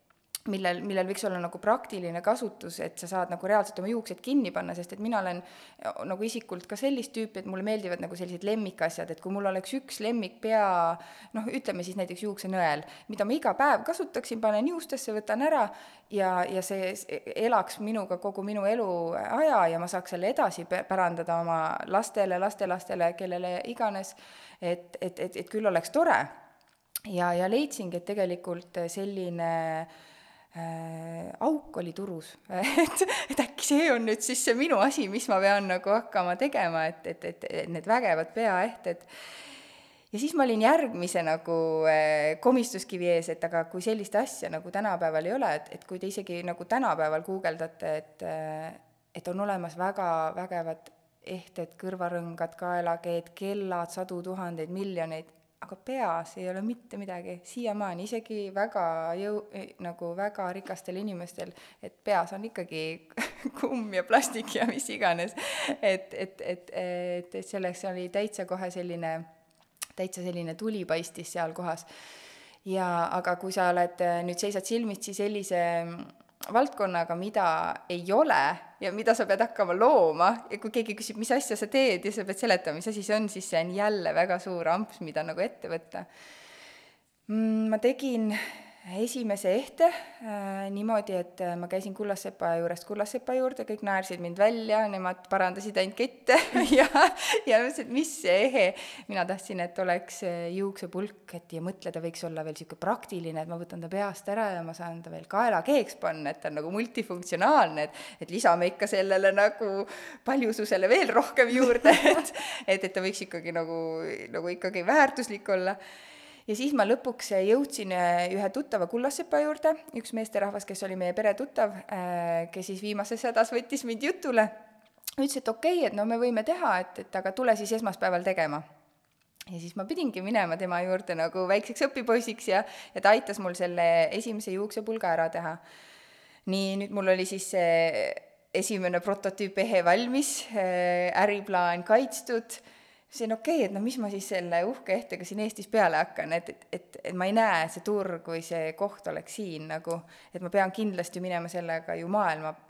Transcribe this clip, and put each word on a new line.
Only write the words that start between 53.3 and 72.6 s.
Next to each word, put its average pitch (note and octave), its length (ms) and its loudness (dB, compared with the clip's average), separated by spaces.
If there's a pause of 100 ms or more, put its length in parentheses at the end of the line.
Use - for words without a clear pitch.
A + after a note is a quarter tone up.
kellad, F#3+ 560 -4
sadu F#3 300 -6
tuhandeid, F3 480 -6
miljoneid, E3 580 -6 (300)
aga - 160 -14
peas F#3 640 -4
ei F3+ 100 -6
ole F#3+ 140 -4
mitte A#3 340 -6
midagi. F#3 480 -10
Siiamaani G#3 640 -4
isegi A3+ 300 -6 (160)
väga G3+ 300 0 (340)
jõu-, G#3 240 -4 (420)
nagu E3+ 320 -8
väga G3+ 400 -4
rikastel F#3+ 460 -10
inimestel, F3 500 -8 (300)
et - 220 -14
peas F#3 320 2
on G#3 120 -8
ikkagi E3+ 360 -8 (360)
<laughs> - 400 -8
kumm A3+ 340 -2
ja F3+ 140 2
plastik B3+ 480 2
ja A#3 140 2
mis - 200 -6
iganes. F3 460 0 (320)
Et, F#3+ 460 0
et, - 260 -8
et, F3+ 320 -8
et, F3+ 640 -6
et F#3+ 120 -10
selleks F#3 460 -6
oli F3+ 200 -6
täitsa G3+ 360 -4
kohe F#3 240 -4
selline, E3+ 400 -6 (840)
täitsa F#3 280 -6
selline E3+ 320 -6
tuli G#3+ 320 -4
paistis E3+ 480 -4
seal E3 200 -2
kohas. E3 300 -6 (840)